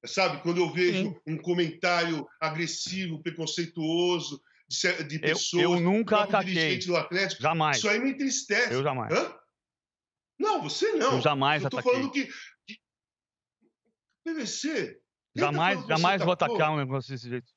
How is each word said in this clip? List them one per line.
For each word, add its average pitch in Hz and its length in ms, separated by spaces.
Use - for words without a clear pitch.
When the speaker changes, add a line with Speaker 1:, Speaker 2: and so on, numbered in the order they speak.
Speaker 1:
Sabe? 175 380
Quando 170 140
eu 170 140
vejo 185 380
Speaker 2:
Sim. 170 160
Speaker 1:
um 156 120
comentário 170 880
agressivo, 160 840
preconceituoso, 165 1160
de - 80
ce-, 180 280
de 147 120
Speaker 2:
Eu, 151 60
Speaker 1:
pessoas, 160 420
Speaker 2:
eu 175 160
nunca 208 380
Speaker 1:
próprio 208 200
Speaker 2:
ataquei. 190 160
Speaker 1:
dirigente 156 340
do 180 80
Atlético, 175 460
Speaker 2:
Jamais. 151 360
Speaker 1:
isso 208 120
aí 214 80
me 269 140
entristece. 247 640
Speaker 2:
Eu 131 100
jamais. 131 280
Speaker 1:
Hã? 214 220
Não, 403 220
você 359 300
não. 269 220
Speaker 2:
Eu - 80
jamais 143 420
Speaker 1:
Eu 135 80
tô 254 80
Speaker 2:
ataquei. 240 140
Speaker 1:
falando 269 180
que, 277 140
que, 214 120
P 330 80
V 302 120
C, 254 540
quem 143 80
tá 143 80
Speaker 2:
Jamais, 165 220
Speaker 1:
falando 202 140
que - 0
você 160 140
Speaker 2:
jamais 185 200
vou 175 120
Speaker 1:
atacou? 214 220
Speaker 2:
atacar 156 180
um 151 40
negócio 135 340
desse 123 160
jeito. 120 300